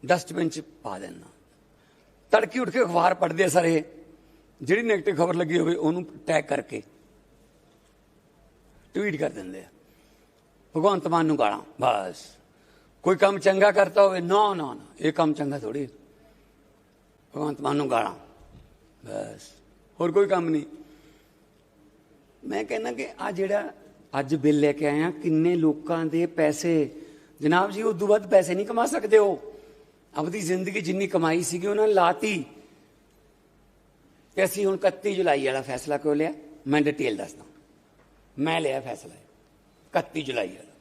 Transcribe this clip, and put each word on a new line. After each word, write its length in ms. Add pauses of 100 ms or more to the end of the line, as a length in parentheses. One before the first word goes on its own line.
ਡਸਟਬਿਨ 420
'ਚ 140 (200)
ਪਾ 160
ਦਿੰਦਾ।" 280 (1040)
ਤੜਕੇ 280
ਉੱਠ 120
ਕੇ 100
ਅਖਬਾਰ 340
ਪੜ੍ਹਦੇ 300
ਆ 40
ਸਾਰੇ, 360 (800)
ਜਿਹੜੀ 200
ਨੈਗੇਟਿਵ 340
ਖਬਰ 180
ਲੱਗੀ 240
ਹੋਵੇ, 160
ਉਹਨੂੰ 320 (200)
ਟੈਗ 180
ਕਰਕੇ 380 (2000)
ਟਵੀਟ 220
ਕਰ 140
ਦਿੰਦੇ 300
ਆ, 60 (1120)
"ਭਗਵੰਤ 320
ਮਾਨ 180
ਨੂੰ 120
ਗਾਲਾਂ।" 220 (200)
ਬਸ। 580 (640)
ਕੋਈ 140
ਕੰਮ 220
ਚੰਗਾ 320
ਕਰਤਾ 320
ਹੋਵੇ, 180
"ਨਾ, 340
ਨਾ, 200
ਨਾ, 120 (140)
ਇਹ 120
ਕੰਮ 200
ਚੰਗਾ 260
ਥੋੜ੍ਹੀ।" 280 (1500)
ਭਗਵੰਤ 240
ਮਾਨ 160
ਨੂੰ 140
ਗਾਲਾਂ, 240 (880)
ਬਸ, 360 (600)
ਹੋਰ 120
ਕੋਈ 140
ਕੰਮ 220
ਨਹੀਂ। 140 (1800)
ਮੈਂ 200
ਕਹਿੰਦਾ 280
ਕਿ 160 (120)
ਆਹ 120
ਜਿਹੜਾ 400 (480)
ਅੱਜ 140
ਬਿੱਲ 260
ਲੈ 120
ਕੇ 140
ਆਏ 160
ਆ, 80
ਕਿੰਨੇ 460
ਲੋਕਾਂ 500
ਦੇ 200
ਪੈਸੇ, 760 (380)
ਜਨਾਬ 300
ਜੀ, 120
ਉਦੋਂ 260
ਵੱਧ 180
ਪੈਸੇ 280
ਨਹੀਂ 120
ਕਮਾ 200
ਸਕਦੇ 320
ਉਹ। 340 (640)
ਆਪਦੀ 260
ਜ਼ਿੰਦਗੀ 400
ਜਿੰਨੀ 260
ਕਮਾਈ 360
ਸੀਗੀ, 240
ਉਹਨਾਂ 200
ਨੇ 80
ਲਾਤੀ। 500 (1900)
ਤੇ 100
ਅਸੀਂ 220
ਹੁਣ 80
ਇਕੱਤੀ 400
ਜੁਲਾਈ 320
ਵਾਲਾ 160
ਫੈਸਲਾ 360
ਕਿਉਂ 180
ਲਿਆ? 180 (320)
ਮੈਂ 160
ਡਿਟੇਲ 340
ਦੱਸਦਾ। 280 (920)
ਮੈਂ 220
ਲਿਆ 200
ਫੈਸਲਾ 340
ਇਕੱਤੀ 1080
ਜੁਲਾਈ 260
ਵਾਲਾ। 320